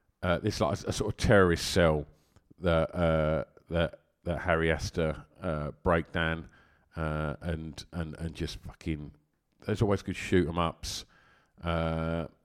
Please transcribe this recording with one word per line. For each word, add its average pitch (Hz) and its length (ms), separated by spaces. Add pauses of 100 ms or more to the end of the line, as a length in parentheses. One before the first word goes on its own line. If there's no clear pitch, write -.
(220)
uh, 87 160
there's, - 220
like, 90 240
a, - 40
a - 40
sort - 200
of - 60
terrorist 92 540
cell 78 340 (540)
that, 82 340
uh, 80 500 (240)
that, 82 320 (240)
that 80 160
Harry 82 280
has 78 240
to, 78 300 (200)
uh, 76 300 (100)
break 85 300
down, 82 360 (480)
uh, 78 460
and, 80 500
and, 80 260
and 82 160
just 78 260
fucking. 73 500 (560)
There's 107 160
always 101 200
good 92 140
shoot 90 320
'em 85 100
ups, - 460 (580)
uh, 82 640 (180)